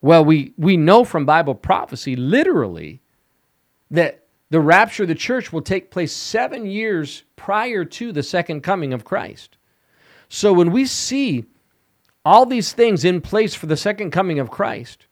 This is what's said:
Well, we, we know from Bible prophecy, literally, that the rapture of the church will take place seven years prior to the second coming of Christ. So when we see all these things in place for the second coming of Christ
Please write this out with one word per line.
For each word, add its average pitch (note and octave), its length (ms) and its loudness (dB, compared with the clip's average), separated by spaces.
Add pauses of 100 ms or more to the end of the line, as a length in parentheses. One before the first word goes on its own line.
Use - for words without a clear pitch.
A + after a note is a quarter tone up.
Well, D#3+ 240 6
we, D3+ 320 2
we F3+ 200 2
know F#3 280 6
from D3+ 220 -4
Bible D3+ 280 2
prophecy, - 600 -4
literally, B2 840 -2 (880)
that D#3 360 -2 (240)
the D#3+ 100 2
rapture F#3 420 2
of F#3 60 -2
the E3 60 -2
church B3 380 -6
will D#3+ 100 -6
take F#3+ 280 -6
place F3 220 -6
seven - 540 -6
years G3 580 -6 (120)
prior G#3+ 480 -4
to A#3 280 -12
the D3 100 -4
second D#3+ 400 -4
coming E3 300 -2
of A#2+ 120 -8
Christ. - 520 -10 (720)
So G#3 240 0
when F3 180 4
we B3+ 160 2
see B3 600 -4 (760)
all A3 220 8
these A#3+ 260 -4
things G#3+ 320 2
in F3+ 160 2
place G#3+ 340 -2
for - 120 -14
the D#3 100 -2
second G#3 340 -4
coming E3+ 280 -2
of B2+ 120 -4
Christ - 600 -8